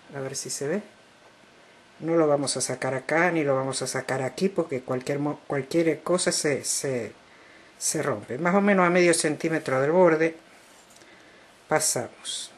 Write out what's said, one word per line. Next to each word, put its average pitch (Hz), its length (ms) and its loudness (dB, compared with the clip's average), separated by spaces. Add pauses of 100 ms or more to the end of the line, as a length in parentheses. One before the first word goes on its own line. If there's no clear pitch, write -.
(160)
a 139 40 -8
ver 135 160 -8
si - 140 -8
se 139 180 -6
ve. 202 160 -4 (1160)
No 165 160 -2
lo 160 100 6
vamos 143 320 0
a 127 40 -4
sacar - 340 -4
acá, 165 340 0
ni 165 140 0
lo 139 120 2
vamos 135 280 -4
a 127 40 -6
sacar 127 360 -4
aquí, 185 260 -2
porque 160 320 -4
cualquier 135 380 -4
mo-, 147 260 -4
cualquier 156 560 0
cosa 180 300 0
se, 139 320 -2
se, 127 480 -4 (640)
se - 240 -2
rompe. 117 380 -4
Más 175 160 0
o 202 60 6
menos 190 260 4
a - 20 2
medio 175 240 6
centímetro 156 680 -2
del 143 120 2
borde 165 440 4 (1300)
pasamos. - 920 -4